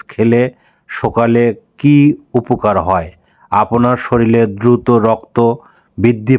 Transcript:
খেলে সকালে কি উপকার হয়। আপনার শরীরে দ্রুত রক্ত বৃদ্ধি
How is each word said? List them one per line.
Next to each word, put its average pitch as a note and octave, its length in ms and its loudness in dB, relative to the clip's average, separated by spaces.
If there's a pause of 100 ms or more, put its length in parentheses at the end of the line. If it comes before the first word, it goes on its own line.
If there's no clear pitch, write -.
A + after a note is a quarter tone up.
(120)
খেলে A#2 300 0 (580)
সকালে A#2 420 0 (380)
কি D3 160 4 (420)
উপকার G#2+ 380 -2 (120)
হয়। F2 200 -2 (540)
আপনার A#2+ 340 0 (100)
শরীরে A#2 360 2 (180)
দ্রুত A#2+ 280 0 (180)
রক্ত - 320 -2 (600)
বৃদ্ধি A2+ 400 0